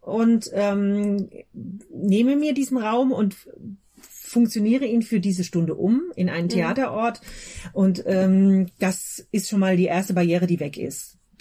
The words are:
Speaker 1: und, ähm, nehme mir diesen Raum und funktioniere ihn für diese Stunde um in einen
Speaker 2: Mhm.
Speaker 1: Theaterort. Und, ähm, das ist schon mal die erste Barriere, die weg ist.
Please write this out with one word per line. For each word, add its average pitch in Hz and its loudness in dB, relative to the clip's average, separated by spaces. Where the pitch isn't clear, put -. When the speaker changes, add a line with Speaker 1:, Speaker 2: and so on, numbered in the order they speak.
Speaker 1:
und, 226 2
ähm, 202 0
nehme 226 2
mir 294 0
diesen 262 -2
Raum 240 0
und 208 0
funktioniere 233 0
ihn 233 2
für 226 -2
diese 185 0
Stunde 165 -2
um 220 2
in 180 0
einen 170 -2
Speaker 2:
Mhm. - -4
Speaker 1:
Theaterort. 220 -2
Und, 190 2
ähm, 190 4
das - -6
ist 208 -4
schon 202 0
mal 190 2
die 180 4
erste 185 -2
Barriere, 175 2
die 175 0
weg 151 -8
ist. - -12